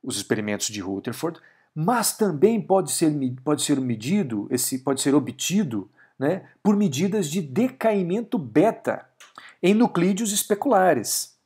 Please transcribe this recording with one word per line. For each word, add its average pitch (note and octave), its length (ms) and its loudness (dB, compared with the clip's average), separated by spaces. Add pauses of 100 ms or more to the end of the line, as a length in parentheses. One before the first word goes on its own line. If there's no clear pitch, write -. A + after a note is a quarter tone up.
Os A#2 140 -8
experimentos G#2 500 -2
de G#2 140 -8
Rutherford, G2 580 -6 (340)
mas G3+ 440 -2
também G3+ 440 2
pode F#3 300 0
ser D#3+ 220 2
me-, C3 320 -2
pode D3 180 0
ser C#3+ 180 2
medido, B2 720 -2
esse, C3 300 -2
pode C3+ 200 -2
ser C#3 140 2
obtido, C#3 760 -2 (300)
né, D3+ 260 -2 (160)
por G3+ 160 4
medidas F#3 540 0
de F3+ 100 -4
decaimento G3+ 960 -2
beta C3 680 0 (560)
em F#3+ 120 4
nuclídeos G3 580 2
especulares. F#3+ 1120 0